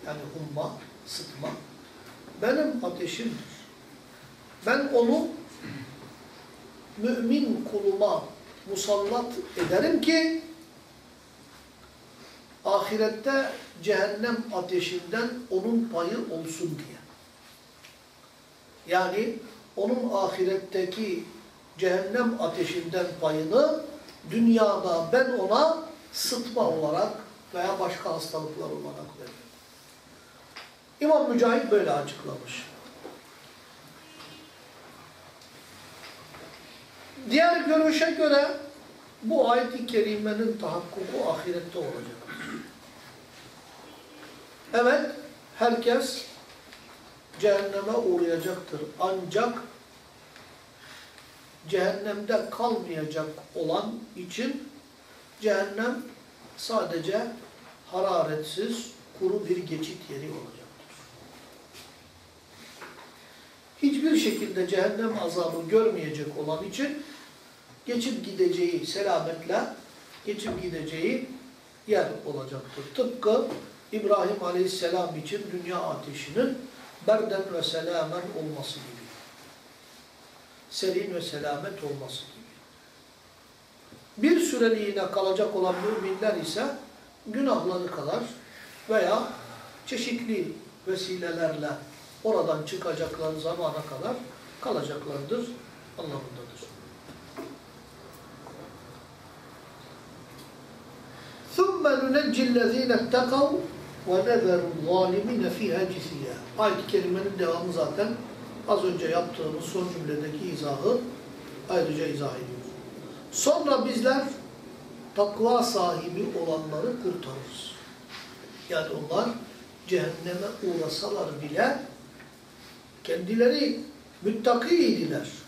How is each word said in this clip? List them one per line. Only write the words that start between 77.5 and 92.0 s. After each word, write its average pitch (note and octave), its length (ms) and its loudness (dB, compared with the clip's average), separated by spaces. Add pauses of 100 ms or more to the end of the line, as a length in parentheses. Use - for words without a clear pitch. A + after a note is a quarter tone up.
ve E3 100 -2
selamen E3 600 -2 (160)
olması D3+ 360 -6
gibi. - 340 -14 (1600)
Serin F#3 440 0
ve E3 80 -2
selamet D3 640 -6
olması C3+ 400 -8
gibi. - 140 -18 (1800)
Bir D#4 240 6
süreliğine G#3+ 680 2
kalacak G3 460 2
olan F#3 240 4
müminler F#3+ 560 0
ise F#3+ 300 -2 (600)
günahları F#3 640 0
kadar D#3 320 -2 (680)
veya G#3+ 380 4 (580)
çeşitli A3+ 640 -2 (360)
vesilelerle E3+ 840 -2 (540)